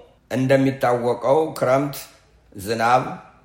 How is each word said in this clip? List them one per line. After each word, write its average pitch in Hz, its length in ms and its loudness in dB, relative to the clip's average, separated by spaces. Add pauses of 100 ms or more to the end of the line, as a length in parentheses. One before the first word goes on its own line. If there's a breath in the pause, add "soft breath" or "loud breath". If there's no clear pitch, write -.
(300)
እንደሚታወቀው 131 1080 2 (140)
ክረምት፣ 139 440 0 (560)
ዝናብ፣ 113 520 0 (400)